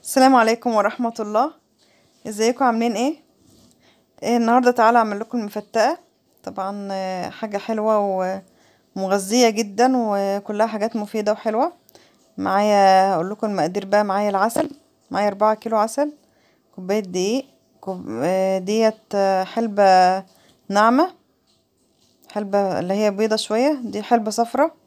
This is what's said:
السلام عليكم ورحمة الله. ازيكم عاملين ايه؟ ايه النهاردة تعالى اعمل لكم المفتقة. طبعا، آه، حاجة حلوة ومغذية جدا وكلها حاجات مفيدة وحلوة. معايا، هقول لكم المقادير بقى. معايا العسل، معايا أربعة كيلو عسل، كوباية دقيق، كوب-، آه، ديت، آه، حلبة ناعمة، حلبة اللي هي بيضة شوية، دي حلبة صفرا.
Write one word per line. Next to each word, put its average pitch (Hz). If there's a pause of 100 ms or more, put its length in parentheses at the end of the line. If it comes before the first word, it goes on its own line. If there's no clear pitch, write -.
السلام 262
عليكم 233
ورحمة 220
الله. 220 (760)
ازيكم 226
عاملين 233
ايه؟ 262 (1080)
ايه 240
النهاردة 247
تعالى 240
اعمل 208
لكم 226
المفتقة. 220 (460)
طبعا، 196
آه، 190
حاجة 208
حلوة 214 (960)
ومغذية 196
جدا 220
وكلها 202
حاجات 214
مفيدة 208
وحلوة. 233 (640)
معايا، 196
هقول 175
لكم 214
المقادير 190
بقى. 208
معايا 202
العسل، 226 (400)
معايا 202
أربعة 208
كيلو 220
عسل، 277 (640)
كوباية 196
دقيق، 196 (360)
كوب-، 185 (140)
آه، 190
ديت، 214
آه، 190
حلبة 208 (880)
ناعمة، 233 (1160)
حلبة 196
اللي 180
هي 208
بيضة 214
شوية، 254
دي 208
حلبة 220
صفرا. 254 (160)